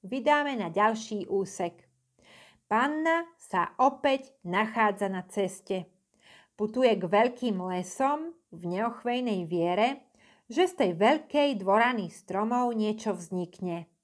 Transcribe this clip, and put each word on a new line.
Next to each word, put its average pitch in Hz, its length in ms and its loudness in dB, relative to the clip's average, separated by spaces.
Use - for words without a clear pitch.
vydáme 277 560 0
na 185 80 -2
ďalší 208 640 0
úsek. 190 560 -4
Panna 311 560 0
sa - 400 -2
opäť 269 640 2
nachádza 208 640 0
na 190 160 -4
ceste. 190 640 -4
Putuje 226 400 2
k 180 80 -4
veľkým 220 520 2
lesom 262 760 -4
v 170 160 -18
neochvejnej 226 800 -4
viere, 180 600 0
že 349 240 2
z 359 40 -16
tej 190 200 2
veľkej 285 640 2
dvorany 202 540 2
stromov 233 640 -2
niečo 214 400 -2
vznikne. 175 760 -8